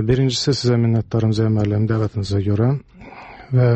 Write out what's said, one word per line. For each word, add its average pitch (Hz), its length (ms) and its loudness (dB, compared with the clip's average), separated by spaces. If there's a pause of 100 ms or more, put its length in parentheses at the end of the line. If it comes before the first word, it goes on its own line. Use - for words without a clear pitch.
birincisi, 127 480 0
sizə 120 240 0
minnətdarım, 113 560 0
Zeyn 110 200 0
müəllim, 104 360 0
dəvətinizə 101 520 -2
görə. 104 280 0 (800)
Və, 127 260 4